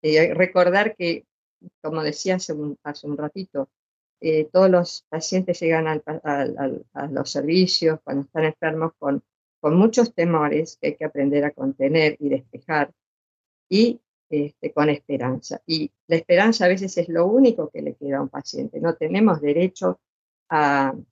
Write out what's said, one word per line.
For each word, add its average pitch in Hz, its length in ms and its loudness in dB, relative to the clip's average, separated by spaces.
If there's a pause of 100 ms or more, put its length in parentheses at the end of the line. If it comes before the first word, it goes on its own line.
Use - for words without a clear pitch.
eh, 156 320 4
recordar 185 600 2
que, 170 280 -4 (580)
como 156 200 -6
decía 156 340 -2
hace 180 160 -8
un, 147 300 -8
hace 147 240 -12
un 147 100 -6
ratito, 151 540 -8 (500)
eh, 156 320 0
todos 185 160 6
los 175 400 2
pacientes 180 520 -4
llegan 165 260 0
al 156 160 -4
pa-, 156 220 -8
al, 143 340 -2
al, - 340 -6
a 143 140 -8
los 135 240 -6
servicios 160 760 0
cuando 139 200 -4
están 160 200 -4
enfermos 160 540 -4
con, 143 240 -4 (380)
con 156 160 2
muchos 226 380 4
temores 160 640 0
que - 100 -4
hay 147 80 -4
que 156 100 -6
aprender 143 400 0
a 143 60 -4
contener 143 680 0
y 143 80 -4
despejar, 143 640 -4 (760)
y, 226 340 2 (280)
este, 147 460 -6
con 151 160 2
esperanza. 135 760 -6
Y 156 240 -4 (160)
la 165 100 0
esperanza 185 500 2
a - 20 6
veces 185 300 -2
es 170 100 -2
lo 170 180 0
único 233 440 4
que 151 100 -12
le 147 140 -8
queda 139 240 -6
a 143 40 -4
un 135 60 -6
paciente. - 520 -10
No 165 140 0
tenemos 175 460 2
derecho 180 600 0 (500)
a 143 440 2 (180)